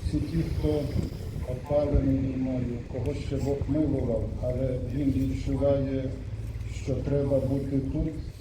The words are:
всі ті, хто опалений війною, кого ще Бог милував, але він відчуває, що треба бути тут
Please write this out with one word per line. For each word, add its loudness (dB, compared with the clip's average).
всі 0
ті, 0
хто 0
опалений 2
війною, 0
кого 0
ще -2
Бог 0
милував, 2
але 0
він 2
відчуває, 2
що 0
треба 2
бути 2
тут 0